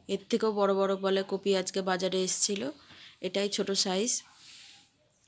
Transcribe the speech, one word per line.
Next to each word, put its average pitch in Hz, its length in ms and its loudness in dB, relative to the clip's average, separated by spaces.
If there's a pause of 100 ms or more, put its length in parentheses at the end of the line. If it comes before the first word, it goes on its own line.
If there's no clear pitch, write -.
এর 196 100 -2 (120)
থেকেও 220 220 2
বড় 202 220 4
বড় 196 220 2
বলে 190 320 2
কপি 196 280 0
আজকে 185 260 -2
বাজারে 185 400 0
এসছিল, 202 480 -2 (500)
এটাই 196 280 -2
ছোট 196 220 -2
সাইজ। 196 520 0 (1040)